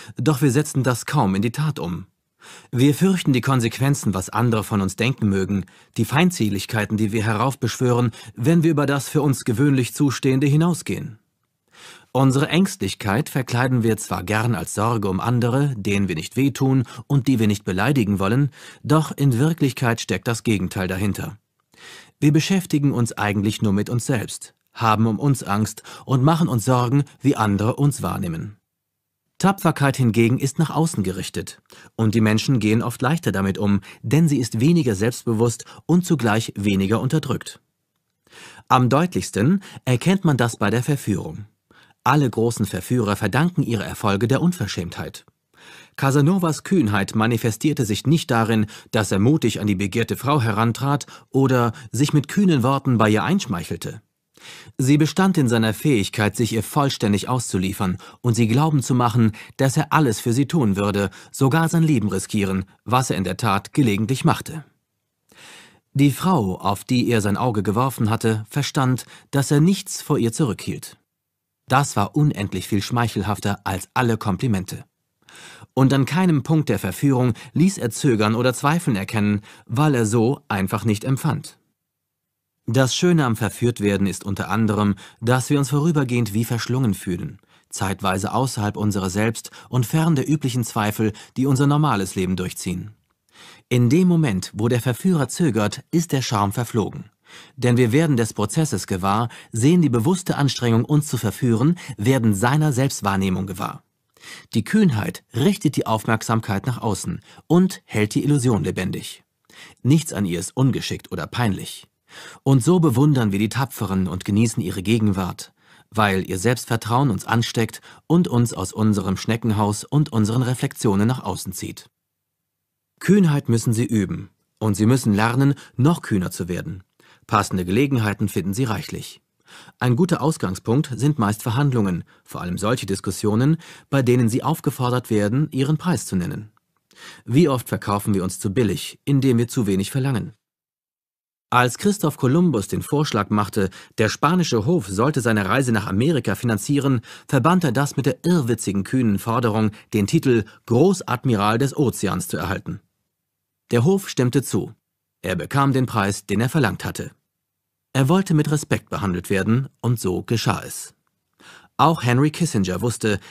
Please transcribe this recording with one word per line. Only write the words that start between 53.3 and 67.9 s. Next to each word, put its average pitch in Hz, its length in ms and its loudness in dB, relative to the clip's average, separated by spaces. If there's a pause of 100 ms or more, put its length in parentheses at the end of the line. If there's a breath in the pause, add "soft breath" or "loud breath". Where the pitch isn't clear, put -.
Sie 135 180 4
bestand 180 420 2
in 131 100 4
seiner 110 260 2
Fähigkeit, 104 640 0
sich 117 160 0
ihr 110 100 -2
vollständig 120 680 0
auszuliefern 95 680 -2 (220 loud breath)
und 120 140 0
sie 113 140 2
glauben 143 340 2
zu 139 120 -2
machen, 120 380 4 (240 loud breath)
dass 135 200 2
er - 160 -2
alles 143 280 2
für 123 120 0
sie 131 140 2
tun 113 300 2
würde, 101 340 0 (200 loud breath)
sogar 156 380 2
sein 165 140 2
Leben 127 260 2
riskieren, 95 560 -2 (200 soft breath)
was 120 260 0
er - 60 -2
in 95 80 -2
der 92 120 -4
Tat 104 360 -2
gelegentlich 113 520 0
machte. 156 400 -2 (1300 loud breath)
Die 139 200 4
Frau, 120 440 0
auf 98 280 -4
die 123 240 0
er 113 120 2
sein 101 160 0
Auge 110 260 -2
geworfen 110 480 0